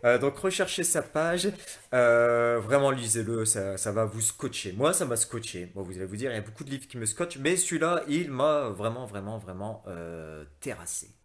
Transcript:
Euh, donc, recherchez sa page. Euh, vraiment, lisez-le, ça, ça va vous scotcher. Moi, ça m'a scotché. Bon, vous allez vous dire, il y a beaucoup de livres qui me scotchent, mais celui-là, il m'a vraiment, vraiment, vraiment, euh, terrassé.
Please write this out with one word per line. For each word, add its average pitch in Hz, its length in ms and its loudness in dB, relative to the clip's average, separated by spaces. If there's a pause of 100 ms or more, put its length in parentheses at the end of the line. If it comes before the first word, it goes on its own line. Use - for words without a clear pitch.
Euh, 120 140 8
donc, 139 220 2
recherchez 185 440 0
sa 156 180 4
page. 170 480 0 (440)
Euh, 120 640 6
vraiment, 135 320 4
lisez-le, 113 540 0
ça, 98 320 0
ça 104 160 -2
va 110 100 2
vous 107 160 -2
scotcher. - 540 -2
Moi, 135 180 2
ça 185 140 2
m'a 120 100 0
scotché. 92 580 -4
Bon, 98 100 -8
vous 92 120 -10
allez 92 100 -6
vous 98 120 -8
dire, 127 140 -4
il 113 40 -4
y - 20 -2
a 104 40 -4
beaucoup 110 240 -12
de 135 40 -14
livres 135 180 -6
qui 127 100 -12
me 113 80 -6
scotchent, 170 320 -4
mais 147 180 2
celui-là, 170 540 0
il 156 200 0
m'a 143 380 2
vraiment, 113 380 -4
vraiment, 104 320 -8
vraiment, 98 500 -10
euh, 82 560 -10 (160)
terrassé. - 520 -8 (140)